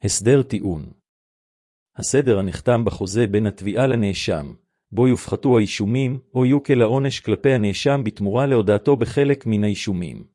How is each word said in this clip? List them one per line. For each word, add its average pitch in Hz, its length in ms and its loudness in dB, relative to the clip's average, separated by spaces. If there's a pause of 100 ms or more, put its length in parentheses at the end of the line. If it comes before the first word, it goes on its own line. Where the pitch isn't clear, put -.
הסדר 117 400 2
טיעון. 90 480 -6 (1040)
הסדר 127 440 2
הנחתם 113 460 0
בחוזה 104 420 -2
בין 104 200 0
התביעה 104 400 -2
לנאשם, 98 640 -2 (380)
בו 120 160 2
יופחתו 123 500 2
האישומים, 123 640 -2 (160)
או 127 100 2
יוקל 135 360 2
העונש 131 380 0
כלפי 117 320 0
הנאשם 127 540 0
בתמורה 107 400 -2
להודעתו 113 500 2
בחלק 139 500 0
מן 107 180 0
האישומים. 87 600 -4 (120)